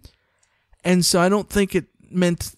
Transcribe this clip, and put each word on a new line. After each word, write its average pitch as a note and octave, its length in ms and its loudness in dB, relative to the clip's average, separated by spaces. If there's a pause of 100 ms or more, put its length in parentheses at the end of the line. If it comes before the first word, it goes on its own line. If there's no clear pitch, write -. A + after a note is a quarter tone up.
(840)
And F3+ 200 2
so F#3+ 140 2
I F3 80 4
don't G3+ 220 -2
think G3 260 -2
it E3+ 120 -2 (240)
meant F3 460 -2